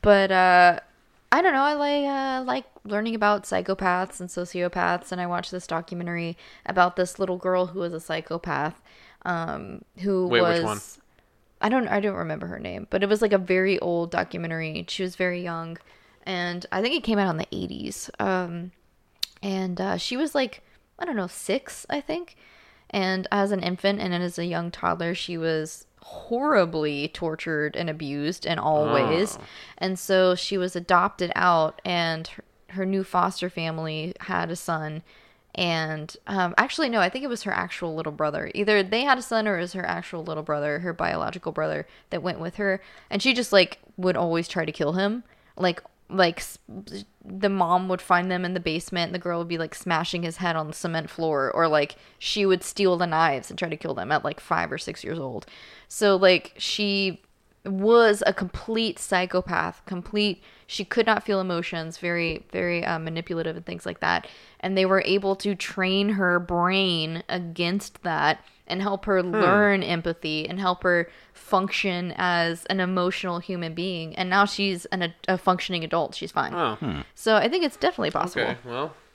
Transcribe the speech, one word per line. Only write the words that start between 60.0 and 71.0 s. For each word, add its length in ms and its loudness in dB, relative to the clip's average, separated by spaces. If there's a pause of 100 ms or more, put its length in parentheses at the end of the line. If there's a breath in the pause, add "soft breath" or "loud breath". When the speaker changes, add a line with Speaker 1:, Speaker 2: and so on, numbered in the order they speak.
Speaker 1:
she 200 -8
could 200 2
not 180 2
feel 180 0
emotions, 560 -4
very, 560 -2
very, 320 -2
uh, 140 -2
manipulative 580 -6
and 80 -14
things 200 -10
like 140 -8
that. 260 0 (360 loud breath)
And 160 0
they 80 4
were 200 4
able 320 2
to 180 -2
train 540 0
her 300 2
brain 880 0
against 760 -4
that 360 2 (280 soft breath)
and 140 -2
help 240 -2
her 160 4
Speaker 2:
Hmm. 120 -2
Speaker 1:
learn 500 6
empathy 640 -2
and 120 -6
help 240 0
her 260 4 (240 loud breath)